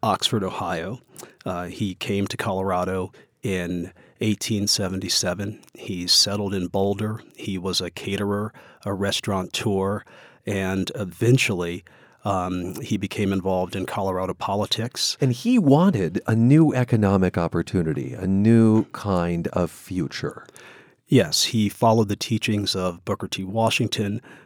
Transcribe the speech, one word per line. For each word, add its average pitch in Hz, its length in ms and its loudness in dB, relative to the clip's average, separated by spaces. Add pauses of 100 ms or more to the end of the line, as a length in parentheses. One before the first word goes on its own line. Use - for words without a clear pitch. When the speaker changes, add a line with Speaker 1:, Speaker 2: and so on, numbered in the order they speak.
Speaker 1:
Oxford, 104 400 0
Ohio. 90 580 -6 (440)
Uh, 90 220 -6
he 92 280 -6
came 98 320 -4
to - 100 -8
Colorado 92 760 -2 (300)
in 87 500 -4 (300)
eighteen 104 440 0
seventy-seven. 95 920 -2 (140)
He 90 320 -8
settled 101 480 0
in 92 140 -2
Boulder. 101 540 -2 (140)
He 95 220 -6
was 90 240 -4
a 87 80 -6
caterer, 101 640 -4 (320)
a 101 80 -2
restaurateur, 98 1080 -2 (440)
and 95 480 -2
eventually, 95 920 0 (400)
um, 90 560 -2
he - 160 -2
became 98 360 2
involved 92 440 0
in 92 100 -4
Colorado 92 480 -2
politics. - 840 -4
Speaker 2:
And 131 120 2
he 233 280 2
wanted 139 680 4
a - 80 2
new 135 400 6
economic 101 640 4
opportunity, 80 760 -2
a 92 120 -6
new 110 600 6
kind 87 640 0
of 87 220 0
future. - 720 -8 (640)
Speaker 1:
Yes, 92 380 4
he 107 240 0
followed 110 400 4
the 101 80 -2
teachings 104 580 -2
of 90 300 -4
Booker 98 240 -6
T. - 160 -8
Washington, 110 760 -2 (260)